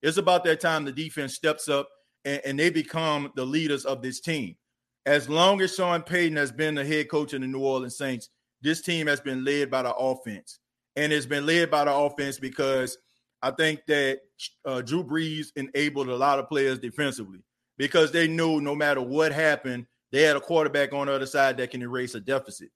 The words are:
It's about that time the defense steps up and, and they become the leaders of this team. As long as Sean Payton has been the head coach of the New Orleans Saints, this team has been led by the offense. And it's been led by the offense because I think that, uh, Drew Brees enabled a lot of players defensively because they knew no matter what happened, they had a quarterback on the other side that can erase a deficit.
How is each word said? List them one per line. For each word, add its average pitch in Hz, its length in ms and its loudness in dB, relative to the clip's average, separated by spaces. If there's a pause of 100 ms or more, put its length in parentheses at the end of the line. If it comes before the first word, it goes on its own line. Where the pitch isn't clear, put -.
It's 160 140 0
about 185 280 4
that 160 160 2
time 160 240 0
the 139 80 -6
defense 143 420 -6
steps 151 340 -2
up 139 200 0 (360)
and, 143 200 -4
and 139 140 -4
they 165 120 4
become 151 680 -2
the 131 80 -2
leaders 143 400 -2
of 135 160 -2
this 127 200 -8
team. 131 360 -6 (480)
As 143 240 2
long 180 320 4
as 185 140 0
Sean 175 280 0
Payton 170 340 0
has 139 160 0
been 151 220 -2
the 143 100 -2
head 151 260 -2
coach 147 240 -2
of 131 80 -4
the 131 40 -6
New 135 140 -4
Orleans 131 380 -2
Saints, 131 320 -6 (320)
this 156 180 0
team 165 280 -2
has 143 120 2
been 131 240 -4
led 143 260 2
by 131 120 0
the 123 120 0
offense. 123 640 -4 (380)
And 151 160 0
it's 147 140 0
been 143 200 -2
led 170 240 4
by 147 140 4
the 143 100 2
offense 143 440 0
because 131 600 -2 (440)
I 135 100 -2
think 156 340 0
that, 139 340 2 (440)
uh, 131 180 -4
Drew 151 220 -2
Brees 156 520 -4
enabled 139 520 -2
a 127 80 -2
lot 139 220 4
of 135 100 -6
players 135 300 0
defensively 117 640 -6 (360)
because 147 340 4
they 165 160 4
knew 160 320 2
no 143 140 -2
matter 147 260 2
what 143 320 2
happened, 139 540 0 (260)
they 139 100 6
had 151 140 6
a 139 40 0
quarterback 143 520 2
on 139 140 -2
the 139 80 0
other 135 120 -2
side 135 300 2
that 123 140 -4
can 127 120 -8
erase 123 320 -6
a 110 60 -8
deficit. 135 560 -6